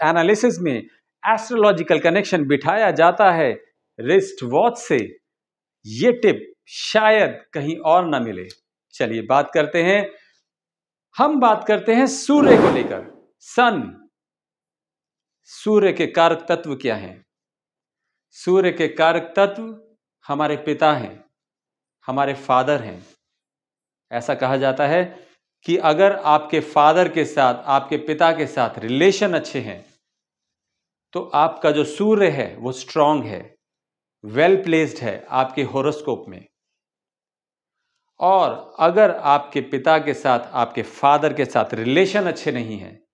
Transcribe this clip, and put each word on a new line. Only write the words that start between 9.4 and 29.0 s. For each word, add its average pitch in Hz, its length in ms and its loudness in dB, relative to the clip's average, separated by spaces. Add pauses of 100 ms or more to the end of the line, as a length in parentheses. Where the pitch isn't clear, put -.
करते 160 280 0
हैं, 196 280 0 (1080)
हम 285 220 0
बात 214 280 2
करते 214 260 0
हैं 254 120 2
सूर्य - 500 4
को - 140 4
लेकर। - 680 -6
सन, 190 680 -2 (1300)
सूर्य 202 500 0
के 160 140 -2
कारक 165 420 0
तत्व 170 280 -6
क्या 117 200 -4
हैं? 92 280 -16 (1120)
सूर्य 180 360 2
के 170 160 -2
कारक 165 480 0
तत्व 208 460 -2 (440)
हमारे 147 300 -2
पिता 151 360 0
हैं, 107 320 -8 (840)
हमारे 139 280 -2
फादर 131 480 0
हैं। 92 240 -16 (1080)
ऐसा 120 220 -4
कहा 131 220 -2
जाता 135 300 0
है 180 400 -2 (380)
कि 170 120 0
अगर 185 400 2
आपके 151 440 0
फादर 156 480 4
के 156 160 -2
साथ, 131 300 0
आपके 139 420 -2
पिता 160 360 0
के 156 140 -4
साथ 123 320 -4
रिलेशन 175 560 0